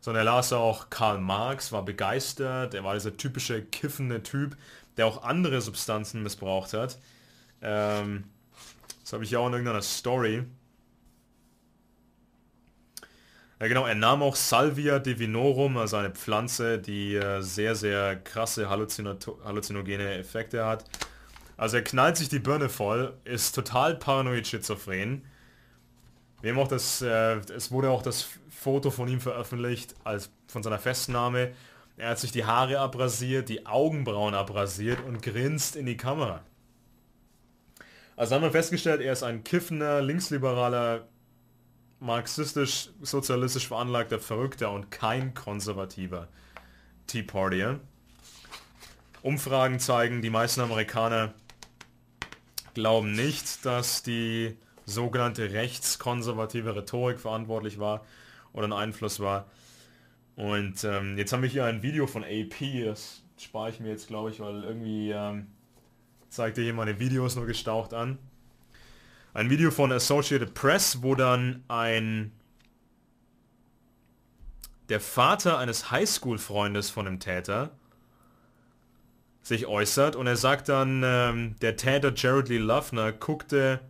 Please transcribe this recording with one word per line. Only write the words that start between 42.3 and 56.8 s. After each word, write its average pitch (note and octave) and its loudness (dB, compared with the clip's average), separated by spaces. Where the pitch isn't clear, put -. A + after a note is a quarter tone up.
sozialistisch B2+ 0
veranlagter A#2 0
Verrückter A#2 -2
und G2+ -6
kein B2+ -2
konservativer F#2+ -6
Tea A2+ -4
Partier. F#2+ 0
Umfragen C3 2
zeigen, A#2+ 2
die A2+ 0
meisten A#2 2
Amerikaner A2+ 2
glauben A2 4
nicht, - -2
dass B2 0
die A2+ -2
sogenannte A2+ -2
rechtskonservative A#2 -4
Rhetorik B2 -2